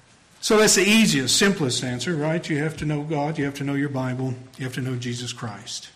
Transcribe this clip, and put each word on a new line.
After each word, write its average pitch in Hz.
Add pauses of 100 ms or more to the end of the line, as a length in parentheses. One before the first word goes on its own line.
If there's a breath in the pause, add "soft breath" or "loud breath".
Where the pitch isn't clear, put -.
(420)
So 220
that's 208
the 190
easiest, 180
simplest 170
answer, 123
right? 160
You 156
have 156
to 147
know 147
God, 151
you 143
have 139
to 139
know 139
your 143
Bible, 131 (240)
you 135
have 123
to 135
know 127
Jesus 120
Christ. -